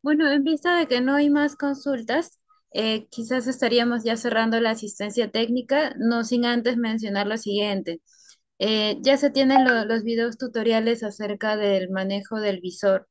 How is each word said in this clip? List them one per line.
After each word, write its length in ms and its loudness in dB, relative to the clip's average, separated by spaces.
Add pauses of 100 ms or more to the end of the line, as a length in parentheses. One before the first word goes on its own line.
Bueno, 280 2
en 120 2
vista 340 2
de 100 2
que 140 0
no 140 2
hay 160 4
más 240 2
consultas, 840 -4 (320)
eh, 380 -2
quizás 380 -4
estaríamos 560 0
ya 140 -2
cerrando 420 0
la 120 2
asistencia 600 -4
técnica, 680 -2
no 260 0
sin 220 0
antes 320 0
mencionar 480 -2
lo 120 -2
siguiente. 640 -4 (580)
Eh, 420 0
ya 160 4
se 140 2
tienen 320 4
lo, 220 2
los 180 0
videos 340 -2
tutoriales 640 0
acerca 560 -4
del 320 0
manejo 500 -4
del 200 -2
visor. 520 -2